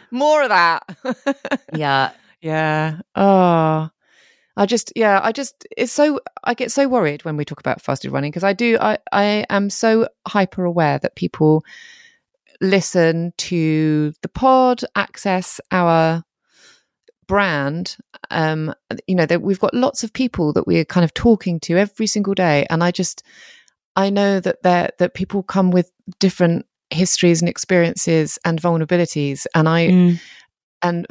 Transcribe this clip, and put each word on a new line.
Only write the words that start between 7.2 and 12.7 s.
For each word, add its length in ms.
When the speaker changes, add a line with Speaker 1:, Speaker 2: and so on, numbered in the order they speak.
Speaker 1:
when 140
we 80
talk 140
about 240
fasted 280
running, 200
'cause 120
I 100
do, 280
I, 160
I 400
am 180
so 380
hyper 380
aware 320
that 180
people 480
listen 800